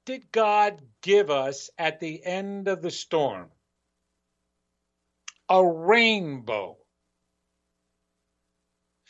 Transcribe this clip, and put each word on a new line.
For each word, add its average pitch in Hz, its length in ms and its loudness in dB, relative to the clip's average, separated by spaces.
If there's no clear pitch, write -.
did 262 260 -12
God 208 500 2
give 196 280 4
us 139 480 -4
at 160 220 -4
the 160 260 -10
end 196 440 -6
of 180 120 -4
the 165 100 -6
storm? 117 600 -4
A 185 160 6
rainbow. 160 1120 0